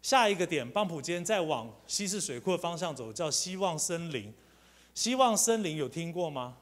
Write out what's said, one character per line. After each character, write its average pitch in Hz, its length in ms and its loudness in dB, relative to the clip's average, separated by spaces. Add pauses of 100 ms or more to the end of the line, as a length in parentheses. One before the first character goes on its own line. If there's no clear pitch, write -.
(140)
大 240 160 8
一 202 60 4
个 175 100 2
点， 139 240 -2
邦 202 180 0
普 165 140 -6
坚 170 240 -4
再 202 160 2
往 135 260 -2 (200)
西 202 200 -2
势 190 140 -2
水 123 180 -4
库 185 120 -2
的 175 80 2
方 170 180 -4
向 160 180 -4
走， 113 160 -8
叫 151 200 -2
希 185 260 -2
望 185 200 0
森 170 360 -4
林。 107 180 -6 (640)
希 247 220 0
望 247 200 6
森 226 280 4
林 156 120 -2
有 143 140 -2
听 170 220 -6
过 170 180 -2
吗？ 123 320 -6